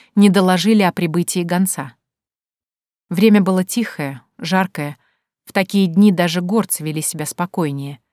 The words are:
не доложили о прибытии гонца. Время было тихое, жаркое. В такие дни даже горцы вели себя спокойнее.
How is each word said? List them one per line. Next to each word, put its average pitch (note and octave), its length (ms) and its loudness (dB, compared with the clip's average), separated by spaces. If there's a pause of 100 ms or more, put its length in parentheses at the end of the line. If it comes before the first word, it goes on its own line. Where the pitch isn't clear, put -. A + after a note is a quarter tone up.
(140)
не G3+ 140 6
доложили F#3 540 4
о F3 100 2
прибытии E3+ 500 -4
гонца. F3 520 -4 (1120)
Время G#3 320 4
было F#3 240 0
тихое, C#3+ 580 -6 (160)
жаркое. E3 600 -4 (460)
В - 80 -20
такие G3 340 0
дни G3 260 4
даже F3 280 0
горцы F#3 420 -4
вели D#3 200 -6
себя D3+ 240 -8
спокойнее. C#3+ 720 -6 (120)